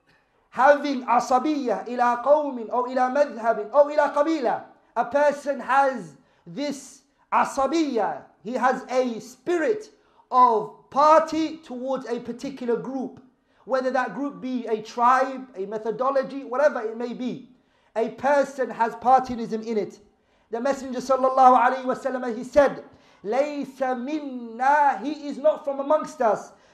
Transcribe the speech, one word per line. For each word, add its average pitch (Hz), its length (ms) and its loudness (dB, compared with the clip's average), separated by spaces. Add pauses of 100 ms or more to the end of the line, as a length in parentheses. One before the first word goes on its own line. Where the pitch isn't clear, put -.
(500)
having 285 560 2
asabiyya 247 840 0
ila 240 380 0
qawmin, 277 460 2
or 247 180 0
ila 254 220 0
madhhabin, 233 600 0
or 285 200 4
ila 294 200 2
qabila. 285 520 0 (320)
A 233 100 -2
person 277 540 0
has 247 560 0 (320)
this 277 540 -8 (300)
asabiyya, 247 920 0 (200)
he 226 100 -8
has 254 360 0
a 247 300 -2
spirit - 720 -4 (400)
of 240 580 2
party 311 680 4
towards 254 520 -8
a 240 100 -4
particular 240 580 -6
group, 247 440 -8 (440)
whether 254 260 -2
that 247 240 -2
group 254 260 -8
be 254 260 -6
a 220 140 -2
tribe, 254 720 0
a 190 100 -8
methodology, 233 760 -4
whatever 254 380 0
it 226 160 -8
may 240 160 -6
be. 196 360 -8 (460)
A 233 140 0
person 269 600 0
has 226 260 -2
partisanism 233 680 2
in 226 140 -2
it. 185 220 -4 (520)
The 233 100 -6
Messenger 262 380 -4
sallallahu 262 600 6
alaihi 254 260 2
wasallam, 254 500 -4
he 254 80 -10
said, 254 400 2 (400)
ليس 269 580 -4
منا, 262 1200 0
he 285 260 -8
is 240 100 -8
not 285 260 0
from 277 160 -6
amongst 285 420 -2
us. 208 300 0 (220)